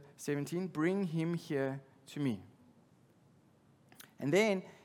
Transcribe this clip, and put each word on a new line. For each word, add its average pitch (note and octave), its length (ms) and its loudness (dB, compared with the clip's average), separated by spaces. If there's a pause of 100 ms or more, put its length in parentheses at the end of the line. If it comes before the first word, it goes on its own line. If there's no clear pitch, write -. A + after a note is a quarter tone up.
(180)
seventeen, D3 480 -2
"Bring F3 380 0
him E3 320 0
here C#3 440 -2 (280)
to - 120 -10
me." B2 200 0 (1800)
And C#3+ 140 2
then G3 300 4 (220)